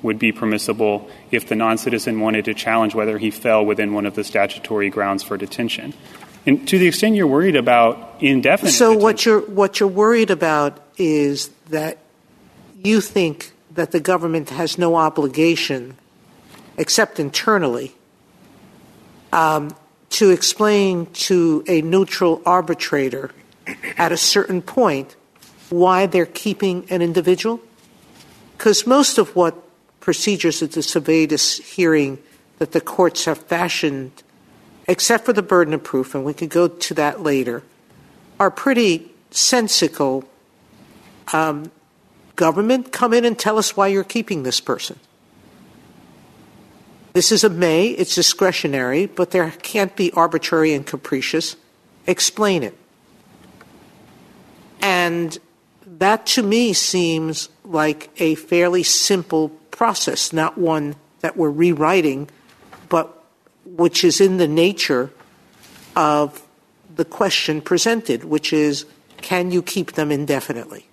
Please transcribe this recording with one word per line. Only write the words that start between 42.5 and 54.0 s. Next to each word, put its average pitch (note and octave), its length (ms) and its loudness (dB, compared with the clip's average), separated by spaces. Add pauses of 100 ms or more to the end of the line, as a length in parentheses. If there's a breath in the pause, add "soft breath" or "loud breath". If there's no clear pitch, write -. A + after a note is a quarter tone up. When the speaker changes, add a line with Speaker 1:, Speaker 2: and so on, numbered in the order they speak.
Speaker 2:
come A#3 220 2
in A#3+ 100 4
and A#3 140 0
tell G#3+ 180 0
us - 220 -2
why G3 80 4
you're G3 180 0
keeping G#3+ 380 -4
this B2+ 180 -2
person. - 380 -6 (2250)
This F3+ 180 2
is G#3 100 2
a G#3+ 60 4
may, E3+ 380 2
it's F#3+ 280 -4
discretionary, D#3 920 0
but - 240 -4
there E3 320 0
can't G3 340 -4
be F#3 160 0
arbitrary E3 640 2
and C#3 100 -4
capricious. - 720 -6 (500)
Explain F#3 560 0
it. G#2+ 140 -10 (2000)